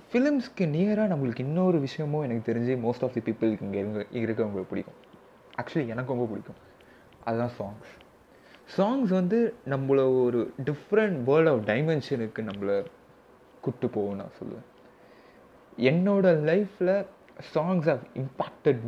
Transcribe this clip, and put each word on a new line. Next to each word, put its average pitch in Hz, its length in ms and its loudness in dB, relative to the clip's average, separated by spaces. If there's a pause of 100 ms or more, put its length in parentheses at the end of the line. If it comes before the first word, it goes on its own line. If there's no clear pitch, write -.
(120)
ஃபிலிம்ஸ்க்கு 262 480 0
நியரா 190 440 2
நம்மளுக்கு 139 360 0
இன்னொரு 165 400 2
விஷயமும் 147 420 -2
எனக்கு 117 300 -2
தெரிஞ்சு 120 320 0
most 120 180 -2
of 127 120 0
the 110 80 -2
people 110 400 0
இங்க 98 160 -4
இருங்க-, 104 340 -4
இருக்கவங்களுக்கு 110 500 -2
பிடிக்கும். - 320 -8 (680)
Actually, 147 240 -4
எனக்கு 127 280 -6
ரொம்ப 120 120 0
பிடிக்கும். - 280 -10 (680)
அதுதான் 117 340 -2
சாங்ஸ். 104 420 -12 (760)
சாங்ஸ் 226 320 2
வந்து 185 460 2 (120)
நம்மள 135 580 4
ஒரு 120 300 0 (100)
different 170 600 0
world 156 240 4
of 107 260 2
dimension-க்கு 131 680 -2
நம்மள 101 440 -2 (760)
கூட்டு - 260 -4
போகும்னு 101 280 -2
நான் 98 160 -10 (120)
சொல்லுவேன். - 220 -12 (1160)
என்னோட 185 480 4
லைஃப்ல 180 800 2 (480)
songs 160 440 2
have - 20 -12 (140)
impacted - 640 -2 (120)